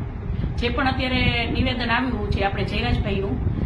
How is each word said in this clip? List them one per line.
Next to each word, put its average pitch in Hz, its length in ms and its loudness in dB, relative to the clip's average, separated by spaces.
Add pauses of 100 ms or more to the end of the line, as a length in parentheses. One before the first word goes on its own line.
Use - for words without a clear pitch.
(580)
જે 240 120 0
પણ 262 180 2
અત્યારે 247 640 2
નિવેદન 240 380 0
આવ્યું 233 420 0
છે - 120 0
આપણે 196 200 0
જયરાજભાઈનું 214 880 0 (120)